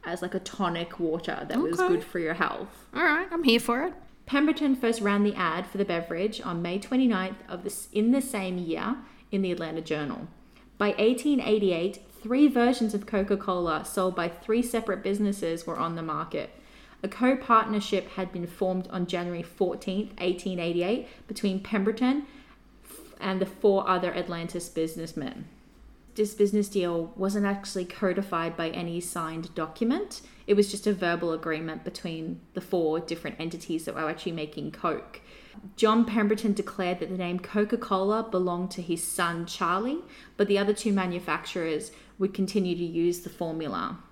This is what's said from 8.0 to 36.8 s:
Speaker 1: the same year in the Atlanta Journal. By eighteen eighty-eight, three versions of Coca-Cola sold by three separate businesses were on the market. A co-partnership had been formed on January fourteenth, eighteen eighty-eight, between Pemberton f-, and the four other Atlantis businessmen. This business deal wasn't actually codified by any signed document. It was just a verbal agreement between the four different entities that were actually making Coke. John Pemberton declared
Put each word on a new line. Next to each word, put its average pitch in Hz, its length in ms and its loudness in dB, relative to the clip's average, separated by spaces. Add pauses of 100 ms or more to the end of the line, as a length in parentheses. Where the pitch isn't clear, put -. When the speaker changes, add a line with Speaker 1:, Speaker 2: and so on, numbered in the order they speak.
Speaker 1:
the 269 100 6
same 190 380 -4
year 180 380 -2 (340)
in 196 120 0
the 180 100 0
Atlanta 165 280 -4
Journal. 151 460 -4 (520)
By 208 200 2
eighteen 254 420 4
eighty-eight, 190 600 2 (220)
three 262 260 6
versions 240 440 4
of 202 140 -2
Coca-Cola 185 760 0
sold 185 320 0
by 170 120 0
three 220 340 2
separate 220 420 0
businesses 196 600 0
were 165 140 -6
on 165 160 -2
the 165 80 -6
market. 160 480 -4 (540)
A 196 40 -2
co-partnership 220 1080 2
had 185 160 -4
been 175 160 -6
formed 185 420 -2
on 175 160 -2
January 175 380 -4
fourteenth, 196 720 -2
eighteen 180 400 -2
eighty-eight, 175 480 0 (220)
between 196 320 0
Pemberton 226 640 0 (580)
f-, - 360 -20
and 190 200 -2
the 185 60 2
four 196 420 4
other 180 240 2
Atlantis 175 560 -4
businessmen. 160 800 -4 (680)
This 208 200 0
business 202 340 4
deal 170 480 0
wasn't 202 300 0
actually 196 400 -4
codified 180 680 -2
by 165 140 -2
any 170 320 -4
signed 165 540 -6
document. 233 680 -2 (260)
It 202 60 4
was 202 180 4
just - 160 -4
a 208 60 2
verbal 175 400 0
agreement 160 520 -4
between 165 580 -8 (100)
the 180 80 -6
four 165 400 0
different 165 400 -8
entities 165 460 -4
that - 80 -8
were 156 160 -4
actually 160 220 -6
making 151 400 -6
Coke. - 500 -4 (520)
John 226 300 6
Pemberton 214 480 2
declared 180 460 -2